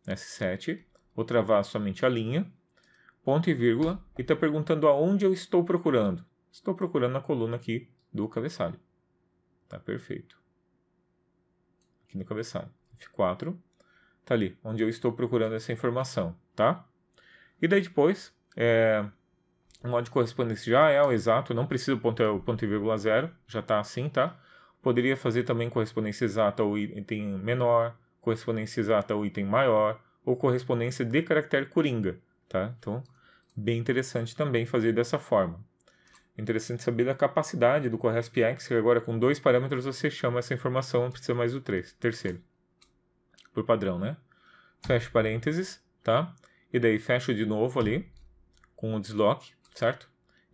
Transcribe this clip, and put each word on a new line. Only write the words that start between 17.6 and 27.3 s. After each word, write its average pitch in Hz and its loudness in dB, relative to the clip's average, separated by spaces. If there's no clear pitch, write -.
E 165 0
daí 196 4
depois, 175 0
é, 113 4
o 123 -8
modo 120 0
de 117 -14
correspondência 117 0
já 147 6
é 143 4
o 139 4
exato, 113 2
não 117 -2
precisa 131 -2
o 110 -4
ponto, 113 0
o 104 2
ponto 113 -4
e 110 -2
vírgula 107 0
zero, 110 0
já 107 -6
tá 107 2
assim, 120 -6
tá? 147 -2
Poderia 127 2
fazer 120 -2
também 117 -2
correspondência 110 -2
exata 104 2
ao 104 2
item 104 -6